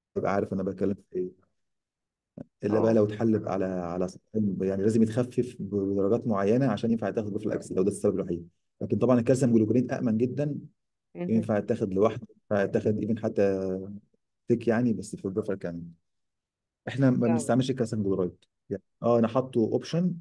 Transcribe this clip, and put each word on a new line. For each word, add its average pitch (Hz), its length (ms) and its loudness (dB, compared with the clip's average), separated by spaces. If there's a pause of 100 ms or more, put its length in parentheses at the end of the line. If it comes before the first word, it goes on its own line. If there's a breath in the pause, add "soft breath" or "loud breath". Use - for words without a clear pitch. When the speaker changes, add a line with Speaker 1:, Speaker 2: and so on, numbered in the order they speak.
(180)
Speaker 1:
يبقى 95 160 0
عارف 101 200 -2
أنا 95 100 -2
بتكلم 95 320 -2
في - 220 -14
إيه. 92 140 -4 (1300)
إلا 104 160 0
بقى 110 140 4
Speaker 2:
آه. - 0 -
Speaker 1:
لو 110 120 6
اتحلب 110 420 0
على، 95 180 -2
على 90 420 -4
سطحين، 101 540 -4
يعني 95 220 0
لازم 110 200 4
يتخفف 123 560 -2
بدرجات 98 680 0
معينة 110 440 2
عشان 110 200 0
ينفع 113 180 -2
يتاخد 104 280 -4
في - 80 -6
الأكس، - 260 -4
لو 95 120 0
ده 98 60 2
السبب 101 260 0
الوحيد. 90 340 -6 (320)
لكن 104 160 0
طبعًا 123 220 4
الكالسيوم 123 360 2
جلوكونيت 120 380 2
أأمن 127 240 0
جدًا، 131 380 -2 (600)
Speaker 2:
مهم. 170 300 0
Speaker 1:
ينفع 110 120 0
يتاخد 104 360 -2
لوحده، 107 340 0 (240)
ينفع 98 120 2
يتاخد 110 420 0
even 107 180 -2
حتى 98 460 0 (760)
تيك، 113 200 0
يعني، 117 260 2
بس 92 220 -6
في - 100 -10
البريفرال 98 340 -4
كمان. 85 240 -8 (1040)
إحنا 127 240 2
ما 123 140 2
Speaker 2:
تمام. - 20 4
Speaker 1:
بنستعملش 120 440 2
الكالسيوم 113 320 -2
كلورايد. 92 320 0 (340)
يعني، 98 140 -6 (200)
آه، 117 160 4
أنا 113 80 4
حاطه 123 320 0
option، 156 600 0